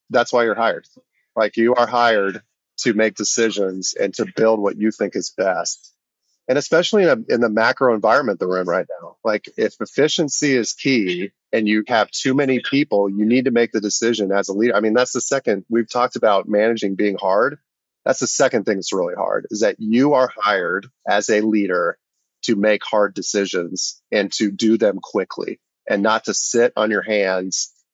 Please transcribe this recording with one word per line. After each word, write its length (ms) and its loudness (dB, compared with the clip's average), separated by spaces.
that's 200 2
why 120 2
you're 100 0
hired. 320 -2
Like, 220 0
you 160 4
are 140 2
hired 560 0
to 120 0
make 220 0
decisions 840 -2
and 140 -2
to 220 -4
build 240 2
what 180 -2
you 140 0
think 240 -4
is 200 -8
best. 560 -4
And 100 0
especially 460 2
in 60 4
a, 240 0
in 80 2
the 80 2
macro 460 2
environment 440 2
that 80 -2
we're 140 0
in 60 -4
right 200 -2
now, 220 -20
like, 340 -4
if 240 0
efficiency 720 0
is 180 -2
key, 580 -2
and 160 0
you 200 2
have 240 2
too 220 -2
many 260 2
people, 500 0
you 160 -2
need 200 2
to 60 0
make 200 2
the 100 -2
decision 500 0
as 180 0
a 40 -4
leader. 220 2
I 60 2
mean, 120 2
that's 200 0
the 80 -4
second, 480 -2
we've 200 0
talked 260 -2
about 320 2
managing 480 0
being 220 0
hard. 420 0
That's 140 0
the 80 -2
second 380 0
thing 120 0
that's 160 -8
really 220 -2
hard, 340 -2
is 120 -4
that 180 0
you 340 2
are 220 2
hired 520 -2
as 220 0
a 120 4
leader 560 0
to 120 0
make 280 2
hard 300 0
decisions 880 -4
and 220 0
to 180 0
do 260 2
them 240 2
quickly 580 -6
and 140 0
not 220 2
to 80 -4
sit 440 0
on 140 0
your 100 0
hands 720 -2